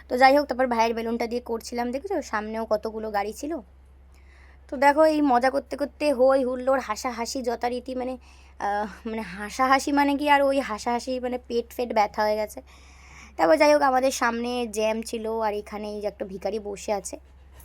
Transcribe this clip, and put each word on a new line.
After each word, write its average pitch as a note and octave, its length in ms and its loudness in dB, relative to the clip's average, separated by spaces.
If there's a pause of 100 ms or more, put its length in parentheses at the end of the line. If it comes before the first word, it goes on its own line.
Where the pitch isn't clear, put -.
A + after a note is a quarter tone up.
তো B3 100 0
যাই C4+ 180 8
হোক, D4 100 4
তারপর C4 200 0
ভাইয়ের A#3 280 2
বেলুনটা A3+ 320 -4
দিয়ে A#3+ 140 -4
করছিলাম, A#3+ 520 -6
দেখেছো C#4+ 300 -4
সামনেও A3 440 -6
কতগুলো A3 440 -4
গাড়ি G#3 220 -2
ছিল। D4+ 240 -8 (1120)
তো D4 80 -8
দেখো, C#4+ 280 6
এই D#4 160 4
মজা C4 300 4
করতে C4+ 260 -4
করতে, C#4+ 360 -2
হই C4 320 4
হুল্লোড়, B3+ 360 0
হাসাহাসি A#3 640 -6
যথারীতি, A#3+ 520 -4
মানে, B3+ 240 -6 (400)
আহ, G3+ 500 -4
মানে, A3 140 -6
হাসাহাসি A#3 720 0
মানে C#4+ 240 2
কি, D4 120 -2
আর C#4+ 140 6
ওই C#4 180 2
হাসাহাসি, A#3+ 600 -4
মানে, B3 180 -4 (100)
পেট A#3 240 -4
ফেট A#3+ 200 -6
ব্যথা G#3+ 300 0
হয়ে G#3+ 140 0
গেছে। G#3+ 260 -6 (760)
তারপর D#4+ 200 6
যাই D4 160 6
হোক, D4 100 4
আমাদের C4 280 4
সামনে A#3+ 560 -2
জ্যাম A3 360 -2
ছিল, A3 380 -6
আর G#3+ 140 -2
এখানে G#3 400 -10
এই G#3+ 60 -10
যে G3+ 60 -4
একটা F#3+ 180 -8
ভিখারি G3 340 -8
বসে G3+ 340 -8
আছে। G3 240 -6 (480)